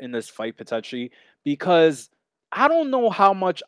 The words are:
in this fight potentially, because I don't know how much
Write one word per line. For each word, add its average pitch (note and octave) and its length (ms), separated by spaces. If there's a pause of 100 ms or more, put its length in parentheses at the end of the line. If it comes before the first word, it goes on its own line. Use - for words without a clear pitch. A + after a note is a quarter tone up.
in B2+ 100
this A#2 180
fight A2+ 280
potentially, B2 560 (320)
because D#3+ 680 (400)
I C4+ 180
don't D#4+ 220
know B3 200
how G3 220
much F#3 360